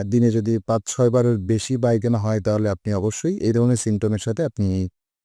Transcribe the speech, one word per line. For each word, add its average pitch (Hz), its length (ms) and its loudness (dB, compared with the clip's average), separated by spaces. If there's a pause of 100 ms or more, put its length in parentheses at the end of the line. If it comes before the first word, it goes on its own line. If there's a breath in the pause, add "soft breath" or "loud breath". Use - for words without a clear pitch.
দিনে 117 260 2
যদি 110 280 0
পাঁচ 110 280 -2
ছয় 123 240 0
বারের 120 280 2
বেশি 107 380 -2
পায়খানা 117 420 0
হয়, 110 220 0
তাহলে 107 280 0
আপনি 98 260 -4
অবশ্যই 107 440 -2
এই 110 140 0
ধরনের 120 240 2
সিমটমের 107 420 -2
সাথে 113 260 -4
আপনি 113 220 -2 (580)